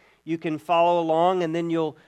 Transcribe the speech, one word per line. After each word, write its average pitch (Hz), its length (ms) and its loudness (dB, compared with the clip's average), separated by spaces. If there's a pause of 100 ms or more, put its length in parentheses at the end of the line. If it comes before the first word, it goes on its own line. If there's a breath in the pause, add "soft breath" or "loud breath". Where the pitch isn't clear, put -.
(260 soft breath)
You 165 120 -6
can 156 220 -6
follow 170 420 2
along, 170 400 2
and 165 140 -4
then 170 160 -4
you'll, 160 260 -4 (100)